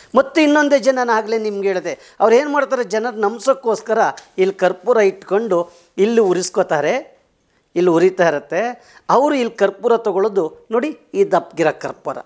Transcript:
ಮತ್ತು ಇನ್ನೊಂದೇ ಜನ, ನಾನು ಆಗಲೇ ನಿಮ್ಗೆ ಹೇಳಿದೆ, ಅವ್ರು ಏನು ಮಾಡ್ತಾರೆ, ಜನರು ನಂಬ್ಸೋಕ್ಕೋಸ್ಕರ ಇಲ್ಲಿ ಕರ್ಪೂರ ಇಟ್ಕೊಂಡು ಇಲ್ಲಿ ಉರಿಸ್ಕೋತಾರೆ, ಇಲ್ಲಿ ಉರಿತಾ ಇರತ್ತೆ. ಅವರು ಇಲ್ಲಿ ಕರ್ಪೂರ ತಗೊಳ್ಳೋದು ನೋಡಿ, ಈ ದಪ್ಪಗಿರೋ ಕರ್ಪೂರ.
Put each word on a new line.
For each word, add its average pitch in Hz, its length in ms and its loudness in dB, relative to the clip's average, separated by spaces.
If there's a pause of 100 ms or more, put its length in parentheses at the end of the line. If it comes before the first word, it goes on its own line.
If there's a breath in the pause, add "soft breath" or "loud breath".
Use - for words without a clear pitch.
(160 soft breath)
ಮತ್ತು 269 260 0
ಇನ್ನೊಂದೇ 294 380 4
ಜನ, 262 160 2
ನಾನು 247 160 -2
ಆಗಲೇ 220 260 -2
ನಿಮ್ಗೆ 202 300 -4
ಹೇಳಿದೆ, 175 520 -6
ಅವ್ರು 226 160 4
ಏನು 294 140 2
ಮಾಡ್ತಾರೆ, 269 340 -2
ಜನರು 220 340 -4
ನಂಬ್ಸೋಕ್ಕೋಸ್ಕರ 226 800 -2 (380 loud breath)
ಇಲ್ಲಿ 190 180 0
ಕರ್ಪೂರ 185 420 0
ಇಟ್ಕೊಂಡು 190 720 0 (280 soft breath)
ಇಲ್ಲಿ 226 240 2
ಉರಿಸ್ಕೋತಾರೆ, 180 1000 -2 (560)
ಇಲ್ಲಿ 180 140 2
ಉರಿತಾ 175 380 2
ಇರತ್ತೆ. 165 580 -6 (240 soft breath)
ಅವರು 277 260 2
ಇಲ್ಲಿ 240 200 -2
ಕರ್ಪೂರ 202 420 0
ತಗೊಳ್ಳೋದು 196 720 -2
ನೋಡಿ, 247 280 -4 (140)
ಈ 196 100 2
ದಪ್ಪಗಿರೋ 160 560 0
ಕರ್ಪೂರ. 131 460 -10